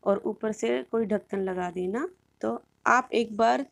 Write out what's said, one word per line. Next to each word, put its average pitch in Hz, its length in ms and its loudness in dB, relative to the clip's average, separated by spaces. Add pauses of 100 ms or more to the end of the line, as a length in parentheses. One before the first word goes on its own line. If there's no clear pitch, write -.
और 202 220 2
ऊपर 220 280 -4
से 240 300 -2
कोई 226 220 -2
ढक्कन 196 360 -4
लगा 180 300 -4
देना। 190 360 -4 (340)
तो 226 180 -2 (280)
आप 247 260 4
एक 220 240 0
बार 240 340 2